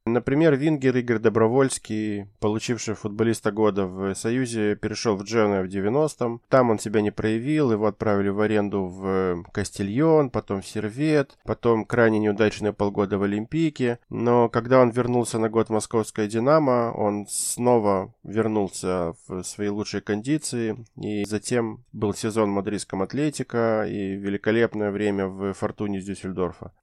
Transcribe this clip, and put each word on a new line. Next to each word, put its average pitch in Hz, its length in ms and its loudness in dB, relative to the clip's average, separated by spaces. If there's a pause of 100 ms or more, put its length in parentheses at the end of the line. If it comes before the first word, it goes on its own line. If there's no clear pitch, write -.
Например, 135 500 2
вингер 135 400 2
Игорь 120 220 0
Добровольский, 110 1080 0 (140)
получивший 110 540 -2
футболиста 107 580 -2
года 101 320 2
в 95 300 -4
Союзе, 113 640 -2
перешел 104 400 -2
в 101 80 -6
Дженуя 104 380 2
в 92 60 -6
девяностом. 117 800 -2
Там 127 220 4
он 107 80 2
себя 107 240 0
не 104 80 0
проявил, 120 600 0
его 107 160 0
отправили 101 440 0
в 98 100 -2
аренду 101 460 0
в 95 640 -2
Кастильон, 127 800 0
потом 101 320 -4
в - 40 -20
Сервет, 135 800 -2
потом 113 400 2
крайне 113 340 4
неудачные 107 540 2
полгода 101 460 0
в 98 60 0
Олимпике. 120 760 -2 (100)
Но 120 400 4
когда 120 320 4
он 123 80 6
вернулся 120 500 0
на 110 120 0
год 110 180 2
в 110 40 -8
московское 107 540 0
"Динамо", 120 680 2
он 104 320 -2
снова 110 920 2
вернулся 95 920 -2 (140)
в 92 140 -8
свои 104 260 -6
лучшие 101 320 -4
кондиции. 120 540 -4 (420)
И 104 300 -4
затем 107 640 -4
был 104 220 -2
сезон 107 360 0
в 101 40 0
мадридском 98 480 -4
"Атлетико" 117 840 -2
и 98 280 -4
великолепное 104 760 0
время 101 360 0
в 95 260 -4
"Фортуне" 101 460 -4
из 92 80 -8
Дюссельдорфа. 92 640 -6 (100)